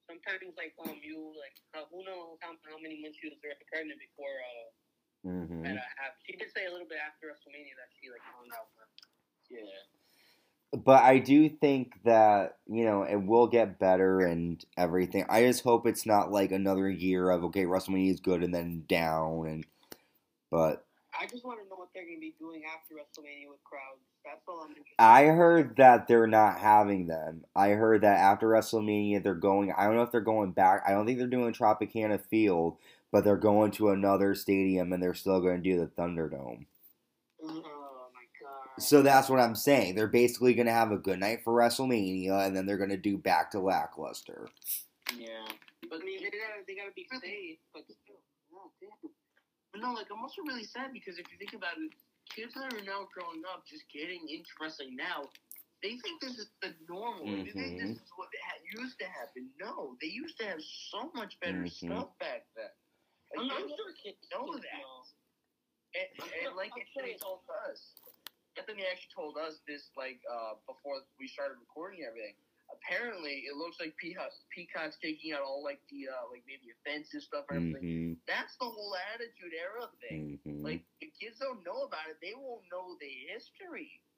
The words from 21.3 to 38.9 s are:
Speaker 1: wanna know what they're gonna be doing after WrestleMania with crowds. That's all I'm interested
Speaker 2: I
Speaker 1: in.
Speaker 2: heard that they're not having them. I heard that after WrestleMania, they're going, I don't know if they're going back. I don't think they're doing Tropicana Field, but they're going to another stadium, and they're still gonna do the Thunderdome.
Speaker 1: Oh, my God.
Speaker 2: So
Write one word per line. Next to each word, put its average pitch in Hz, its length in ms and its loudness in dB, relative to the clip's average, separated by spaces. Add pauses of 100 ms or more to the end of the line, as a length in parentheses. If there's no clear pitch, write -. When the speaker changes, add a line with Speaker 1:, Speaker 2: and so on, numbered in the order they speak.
Speaker 1:
wanna 233 240 -12
know 190 80 -16
what 180 160 -18
they're 185 120 -16
gonna 165 140 -16
be 156 200 -14
doing 160 260 -16
after 160 300 -16
WrestleMania 147 520 -20
with 143 160 -20
crowds. 135 380 -18 (240)
That's - 220 -18
all 170 140 -12
I'm - 100 -18
interested - 260 -18
Speaker 2:
I 117 280 12
Speaker 1:
in. 156 100 8
Speaker 2:
heard 165 420 6
that 123 300 10
they're 113 200 8
not 107 300 6
having 101 500 6
them. 80 380 -6 (100)
I 98 140 4
heard 107 320 6
that 101 160 8
after 101 320 6
WrestleMania, 104 720 2
they're 98 120 0
going, 98 360 2
I 90 140 0
don't 110 100 4
know 120 60 4
if 117 100 0
they're 117 100 0
going 104 320 0
back. 95 340 4
I 98 40 2
don't 104 140 2
think 123 140 -2
they're 127 80 -2
doing 120 260 -2
Tropicana 107 680 0
Field, 90 580 0 (340)
but 101 120 4
they're 101 140 4
going 104 360 4
to 107 160 2
another 98 440 2
stadium, 95 580 0
and 90 120 -2
they're 90 100 -2
still 95 260 0
gonna 90 200 0
do 90 200 0
the 82 60 0
Thunderdome. 73 800 -8 (800)
Speaker 1:
Oh, 147 680 -16
my - 140 -20 (160)
God. - 400 -16
Speaker 2:
So 143 220 8